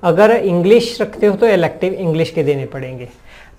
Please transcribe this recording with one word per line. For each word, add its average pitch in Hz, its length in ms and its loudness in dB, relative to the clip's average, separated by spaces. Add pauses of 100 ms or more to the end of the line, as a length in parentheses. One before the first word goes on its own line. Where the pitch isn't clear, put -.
अगर 185 280 4
इंग्लिश 202 680 2
रखते - 260 -2
हो 202 100 2
तो 233 100 2
इलेक्टिव 185 460 0
इंग्लिश 165 380 -2
के 165 120 -4
देने 135 240 -2
पड़ेंगे। 127 420 -12 (500)